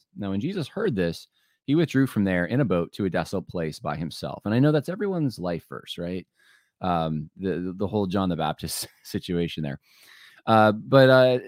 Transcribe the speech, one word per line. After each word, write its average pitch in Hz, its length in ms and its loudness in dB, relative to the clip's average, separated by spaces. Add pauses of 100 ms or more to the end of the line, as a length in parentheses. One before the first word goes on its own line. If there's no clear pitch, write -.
(160)
Now, 98 140 -6
when 98 100 -2
Jesus 165 280 -6
heard 196 260 -4
this, 85 340 -4 (360)
he 135 100 0
withdrew 139 320 2
from 107 180 0
there 90 200 2
in 117 160 0
a 120 60 2
boat 87 260 0
to 101 140 -2
a 90 40 0
desolate 85 380 -4
place 80 300 -6
by 76 180 -6
himself." 78 480 -10
And 104 100 -2
I 120 40 2
know 147 140 4
that's 151 180 -2
everyone's 180 480 -4
life 87 300 -6
verse, - 280 -14
right? 87 300 -8 (560)
Um, 80 560 -2
the, 90 360 -4
the 98 120 -4
whole 101 200 -2
John 95 220 0
the 85 80 -2
Baptist 78 600 -6
<laughs> - 60 -20
situation 87 600 -4
there. 71 180 -6 (640)
Uh, 110 260 6
but, 131 360 6
uh, 127 400 8